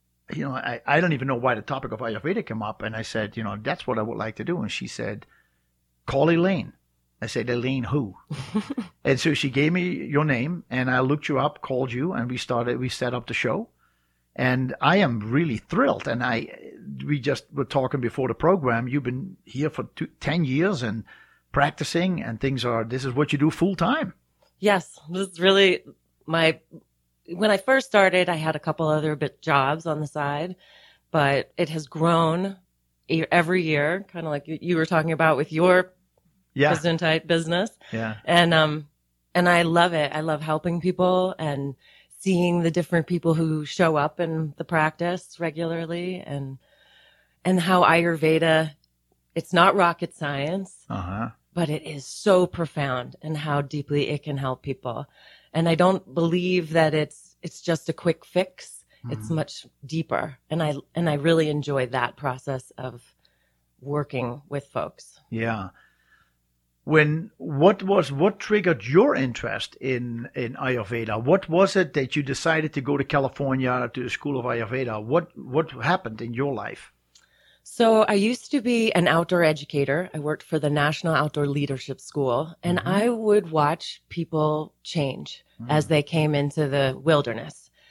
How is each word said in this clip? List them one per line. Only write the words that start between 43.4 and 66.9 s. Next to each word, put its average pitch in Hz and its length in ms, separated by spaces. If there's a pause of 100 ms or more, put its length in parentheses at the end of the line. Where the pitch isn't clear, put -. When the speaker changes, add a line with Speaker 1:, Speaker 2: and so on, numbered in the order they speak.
Speaker 2:
show 160 320
up 151 240
in 160 380
the 151 80
practice 170 720
regularly, 165 840
and, 139 320 (880)
and 185 140
how 180 240
Ayurveda, 160 880 (640)
it's 165 180
not 180 220
rocket 170 400
science, 151 720
Speaker 1:
Uh-huh. 101 400 (240)
Speaker 2:
but 165 160
it 151 140
is 151 220
so 185 420
profound 139 720
and 156 160
how 147 240
deeply 143 480
it 147 140
can 147 140
help 135 260
people. 123 420 (480)
And 165 160
I 165 60
don't 180 380
believe 175 580
that 160 220
it's, - 480
it's - 200
just - 260
a 160 60
quick - 320
fix. - 580 (260)
It's 110 180
Speaker 1:
Mm-hmm. 160 80
Speaker 2:
much - 300 (200)
deeper. 151 540 (100)
And 165 120
I, 151 120 (220)
and 170 140
I 151 40
really 156 360
enjoy 143 380
that 123 300
process 131 600
of 120 240 (800)
working 139 680
with 143 180
folks. - 640
Speaker 1:
Yeah. 113 400 (1160)
When, 156 520